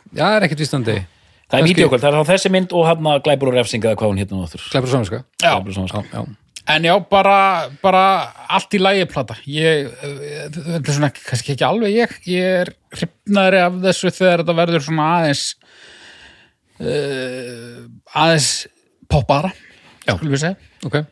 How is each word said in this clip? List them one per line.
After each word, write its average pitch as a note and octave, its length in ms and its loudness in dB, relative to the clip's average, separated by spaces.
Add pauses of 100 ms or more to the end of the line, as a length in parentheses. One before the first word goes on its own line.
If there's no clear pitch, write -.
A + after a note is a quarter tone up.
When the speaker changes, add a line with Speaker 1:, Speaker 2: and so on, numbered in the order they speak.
Speaker 1:
Já, - 160 -4
það G#3 160 2
er G3 80 2
ekkert D3+ 180 -4
vísandi. A#2 300 -2
Speaker 2:
Það G2 100 -6
er - 480 -12
Speaker 1:
Kannski D3 220 4
Speaker 2:
vídeókvöld, C3+ 260 4
það C#3+ 80 4
er D3 80 2
þá D3+ 140 2
þessi F#3+ 240 2
mynd F#3 180 0
og E3+ 160 2
hérna D#3 240 2 (140)
Glæpur C3+ 260 2
og B2+ 60 2
refsing A2+ 260 -2
eða A2 160 0
hvað A2 140 2
hún G2 80 -2
heitir F#2+ 100 -6
nú F#2 140 -6
aftur. - 180 -16
Speaker 1:
Glæpur B2+ 240 -2
og B2+ 60 0
samviska. A2+ 260 -4 (160)
Speaker 3:
Já. E3 140 2
Speaker 2:
Glæpur G2+ 180 -2
og F#2+ 80 -8
samviska. F#2+ 240 -6
Speaker 1:
Já, A2+ 240 -10
já. - 160 -18 (320)
Speaker 3:
En D#3+ 160 0
já, F3 60 4 (100)
bara, G3 320 4 (480)
bara F#3 180 6 (540)
allt - 160 -4
í G3+ 80 0
lagi F#3+ 240 2
plata. A#2+ 400 -6
Ég, D3+ 480 0
eh, D3 560 -12
þetta E3 320 -6
er C#3 80 -4
svona C#3+ 240 2
ekki, - 160 -18
kannski B2 240 -4
ekki C3+ 160 0
alveg G#3 240 0
ég. A3+ 320 0
Ég F#3 380 0
er F3+ 100 -8 (240)
hrifnari F#3+ 640 2
af F3+ 160 0
þessu F#3 320 0
þegar F3 320 2
þetta E3 160 0
verður E3+ 300 0
svona D#3 180 0 (140)
aðeins, D3 240 0 (1400)
eh, B2+ 1040 -6 (300)
aðeins D#3 340 2 (640)
poppara, C#3+ 400 0 (540)
Speaker 1:
Já. G#2+ 100 0
Speaker 3:
skulum D#3 180 -2
við C#3 80 -2
segja. F3+ 160 -4 (280)
Speaker 1:
Ok. D3 120 -2 (140)